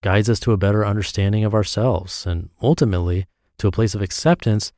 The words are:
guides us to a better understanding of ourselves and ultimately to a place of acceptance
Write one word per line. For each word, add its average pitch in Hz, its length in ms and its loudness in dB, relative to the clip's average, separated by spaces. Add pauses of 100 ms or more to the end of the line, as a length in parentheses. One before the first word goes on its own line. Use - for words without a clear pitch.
guides 104 280 2
us 113 100 2
to 120 120 0
a 104 40 2
better 101 300 2
understanding 101 580 0
of 104 80 0
ourselves 104 720 -2
and 87 240 -4 (120)
ultimately 92 640 0 (320)
to - 80 -2
a 95 60 2
place 113 240 0
of 101 60 -2
acceptance 107 760 0